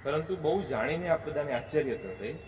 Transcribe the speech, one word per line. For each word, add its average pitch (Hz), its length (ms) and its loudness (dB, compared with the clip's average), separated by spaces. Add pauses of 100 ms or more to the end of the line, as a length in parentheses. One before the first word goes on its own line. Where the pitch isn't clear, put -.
પરંતુ 156 320 0
બહુ 160 280 2
જાણીને 156 460 0
આપ 160 160 4
બધાને 147 280 -2
આશ્ચર્ય 123 420 2
થશે 95 340 -6 (180)